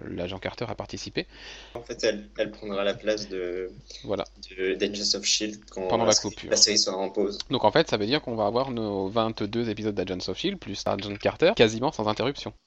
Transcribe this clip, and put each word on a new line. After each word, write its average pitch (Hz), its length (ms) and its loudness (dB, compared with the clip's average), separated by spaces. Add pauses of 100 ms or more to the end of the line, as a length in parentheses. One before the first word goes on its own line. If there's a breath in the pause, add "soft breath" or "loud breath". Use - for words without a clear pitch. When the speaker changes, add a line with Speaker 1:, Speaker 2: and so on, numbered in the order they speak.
Speaker 1:
l'agent 90 300 -4
Carter 95 320 -6
a 104 60 -6
participé. - 500 -8 (480 loud breath)
Speaker 2:
En - 80 -10
fait, - 220 -6
elle, 104 240 0 (100)
elle 104 140 -2
prendra 101 320 -4
la 101 100 2
place 104 340 -2
de, 92 440 -4 (320)
Speaker 1:
Voilà. 98 200 -2 (320)
Speaker 2:
de, 92 200 0
d'Agents 101 420 0
of 95 80 -8
shield 107 340 0 (120)
quand 92 160 -4
Speaker 1:
Pendant 113 160 4
Speaker 2:
la 113 60 6
Speaker 1:
la 107 60 6
Speaker 2:
série, - 200 0
Speaker 1:
coupure. - 160 -8
Speaker 2:
la 104 60 4
série 104 200 8
sera 95 180 2
en 95 140 0
pause. 104 300 0 (100)
Speaker 1:
Donc 127 140 2
en 107 80 6
fait, 160 180 4
ça 117 80 2
veut 104 80 0
dire 143 160 0
qu'on 120 140 -4
va 107 100 2
avoir 123 240 2
nos 104 380 -2
vingt-deux 113 640 0
épisodes 107 240 -2
d'Agents 92 340 -2
of 92 80 -4
shield 190 220 -2
plus - 260 -8
Agent 101 300 -2
Carter 151 400 4
quasiment 117 360 4
sans 107 160 -2
interruption. 113 460 -2 (140)